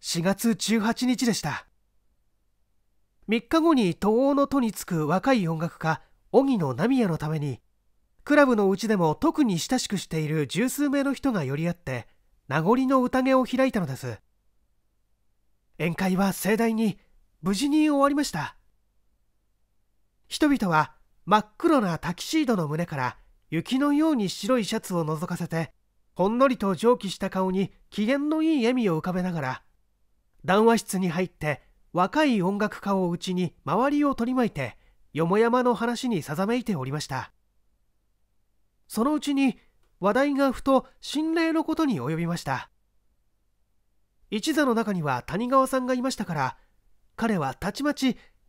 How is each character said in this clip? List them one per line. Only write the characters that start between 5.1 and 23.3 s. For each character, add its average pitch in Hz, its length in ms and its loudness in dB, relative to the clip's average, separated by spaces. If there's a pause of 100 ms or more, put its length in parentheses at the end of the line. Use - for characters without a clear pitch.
い 196 120 0
音 160 140 -4
楽 165 180 -8
家、 160 240 -2 (300)
荻 269 260 4
野 135 160 -2
波 233 240 0
也 214 100 2
の 160 80 -2
た 151 120 -4
め 156 100 -2
に、 143 220 -4 (640)
ク 294 120 4
ラ 285 100 8
ブ 247 80 2
の 202 160 4
う 196 60 0
ち 226 120 -6
で 214 80 2
も 160 180 2
特 302 300 2
に 190 140 2
親 254 200 -2
し - 100 -4
く 190 100 -4
し - 80 -8
て 160 140 -4
い 151 80 -4
る 151 180 0
十 220 220 -2
数 285 200 -2
名 277 140 0
の 269 120 0
人 269 180 -2
が 170 120 -2
寄 135 120 -4
り 165 120 -2
合 170 40 -2
っ - 20 -6
て、 127 340 -8 (400)
名 147 140 0
残 254 240 2
の 262 160 4
宴 262 320 2
を 262 100 4
開 262 240 0
い - 40 -2
た 208 80 -2
の 165 60 -2
で 127 100 -8
す。 117 240 -10 (1600)
宴 165 160 -2
会 185 220 0
は 190 160 0
盛 208 240 0
大 226 180 0
に、 220 240 0 (440)
無 190 120 0
事 277 160 0
に 311 180 4
終 277 140 4
わ 285 60 4
り 285 60 0
ま 294 80 0
し - 80 -4
た。 151 260 -6 (1700)
人 - 200 0
々 233 200 2
は 156 260 2 (300)
真 208 140 2
っ - 80 -2 (100)
黒 320 240 4
な 170 180 -2
タ 175 160 -6
キ - 80 -12
シ 311 200 -2
ー 254 40 0
ド 226 100 2
の 160 120 -2
胸 160 180 -4
か 147 100 -10
ら 127 200 -4 (320)